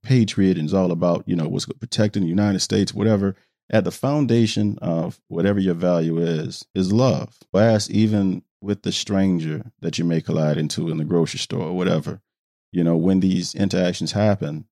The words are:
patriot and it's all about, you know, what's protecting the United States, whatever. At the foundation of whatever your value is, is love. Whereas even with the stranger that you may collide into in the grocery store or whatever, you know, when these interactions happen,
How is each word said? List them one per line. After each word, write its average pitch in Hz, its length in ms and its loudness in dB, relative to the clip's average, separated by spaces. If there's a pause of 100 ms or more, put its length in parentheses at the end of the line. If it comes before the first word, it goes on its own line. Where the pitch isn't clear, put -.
patriot 98 540 2
and 78 80 -2
it's 78 80 -4
all 92 180 2
about, 87 340 0
you 95 100 -2
know, 82 120 -2
what's 95 180 -4
protecting - 560 -2
the 85 80 0
United 98 300 0
States, - 340 0
whatever. 98 420 2 (360)
At 107 140 2
the 90 60 -4
foundation 117 880 0
of 82 500 -4
whatever 95 300 0
your 95 140 2
value 85 460 0
is, 82 460 -4 (100)
is 95 160 0
love. 110 480 0 (100)
Whereas 107 400 2
even 104 540 2 (180)
with 101 220 -6
the 98 80 -4
stranger 90 880 -2
that 82 180 -6
you 85 80 -2
may 82 160 0
collide 78 360 0
into 82 340 -4
in 80 60 -4
the 78 80 -4
grocery 82 340 0
store 87 240 -6
or 87 140 -6
whatever, 87 440 -2 (520)
you 87 100 0
know, 82 140 4
when 92 240 2
these 92 340 0
interactions 92 560 -2
happen, 95 600 0